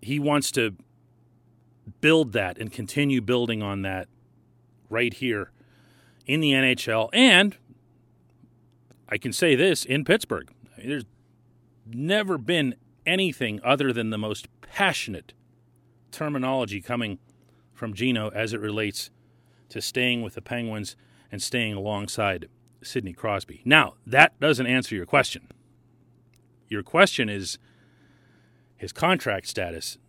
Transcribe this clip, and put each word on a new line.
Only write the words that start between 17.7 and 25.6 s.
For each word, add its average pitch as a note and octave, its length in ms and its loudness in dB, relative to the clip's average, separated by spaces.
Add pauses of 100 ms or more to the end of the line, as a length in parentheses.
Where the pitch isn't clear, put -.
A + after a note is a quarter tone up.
from A2+ 220 -10
Gino A2+ 340 0
as G#2 240 -4
it A2+ 80 -6
relates G#2 500 -4 (600)
to A2+ 100 -10
staying B2 420 0
with G#2+ 120 -10
the - 80 -14
Penguins A2 540 -8 (360)
and G2+ 100 -10
staying A2+ 320 -2
alongside G2+ 720 -4 (340)
Sidney G2+ 320 -6
Crosby. G2 500 -6
Now, C#3 300 4 (120)
that C3+ 320 4
doesn't C#3 280 2
answer B2 280 -2
your F2+ 120 -6
question. - 420 0 (1200)